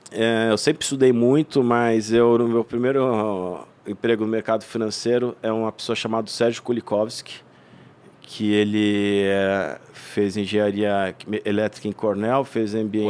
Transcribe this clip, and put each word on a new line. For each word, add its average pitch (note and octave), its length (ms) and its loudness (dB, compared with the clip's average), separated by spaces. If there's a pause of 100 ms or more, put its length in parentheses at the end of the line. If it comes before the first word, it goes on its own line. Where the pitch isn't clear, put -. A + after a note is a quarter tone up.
(120)
é, A2+ 380 2
eu G#2+ 80 2
sempre D#3 260 0
estudei C3 300 4
muito, C3+ 500 2
mas A#2 480 2
eu, A#2 260 6
no A#2+ 100 2
meu A#2 160 0
primeiro, B2+ 400 0
ó, G2+ 600 -2 (220)
emprego A2 400 0
no G#2+ 60 -2
mercado A2 320 -2
financeiro A#2+ 800 -2
é A2 80 0
uma A2 200 -2
pessoa - 240 -6
chamada A2 340 -4
Sérgio A#2 340 -2
Kulikovsky, A2+ 720 -4 (880)
que G#2 300 -4
ele, G#2 760 2
é, G2 520 0 (160)
fez G2+ 420 -4
engenharia G2+ 800 0 (300)
elétrica G#2 420 -2
em G2+ 60 -4
Cornell, A2 500 -2
fez A2 300 -4
M A2 160 -4
B G#2+ 80 -4
A G#2+ 40 0
em G#2 80 0